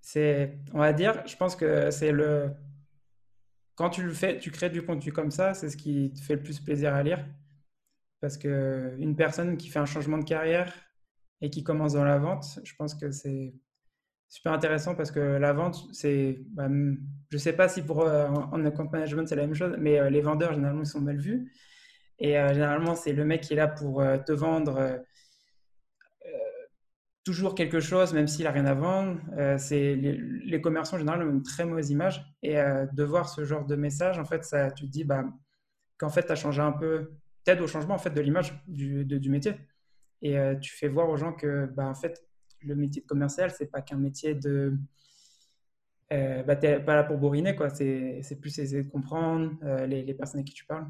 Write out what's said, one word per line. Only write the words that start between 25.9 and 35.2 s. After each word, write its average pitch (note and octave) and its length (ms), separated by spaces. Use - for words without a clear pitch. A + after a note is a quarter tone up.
euh, - 20
toujours F#3+ 300
quelque E3 260
chose, F3+ 320
même D3+ 140
s'il D3+ 200
a D3+ 40
rien C#3 160
à C#3 80
vendre. F3+ 460
Euh, C#3 200
c'est C#3+ 360
les, C#3 220
les - 440
commerçants, D#3+ 360
en E3+ 40
général, D#3+ 220
ont D#3 80
une C#3 120
très E3+ 220
mauvaise D#3+ 260
image. E3 340
Et, D3 160
euh, C#3 280
de C#3 180
voir E3 240
ce D3+ 160
genre D3 220
de D3 100
message, D3 420
en D#3 60
fait, D#3+ 200
ça, C#3 260
tu C#3+ 160
te C3+ 40
dis, D3+ 140
bah, C3+ 200